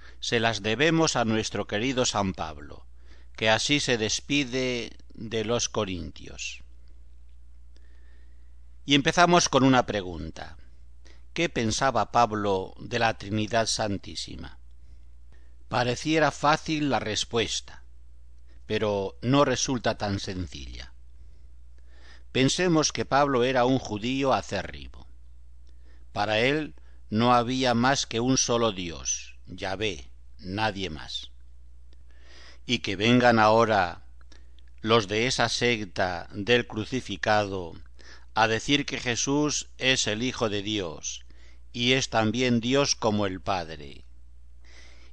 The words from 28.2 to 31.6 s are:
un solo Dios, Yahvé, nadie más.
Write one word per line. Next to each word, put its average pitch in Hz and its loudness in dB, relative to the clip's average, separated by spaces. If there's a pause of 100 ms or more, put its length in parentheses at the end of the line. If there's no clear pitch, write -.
un 131 4
solo 117 4
Dios, 82 -6
Yahvé, 95 -4 (280)
nadie 95 -2
más. 65 -10 (1400)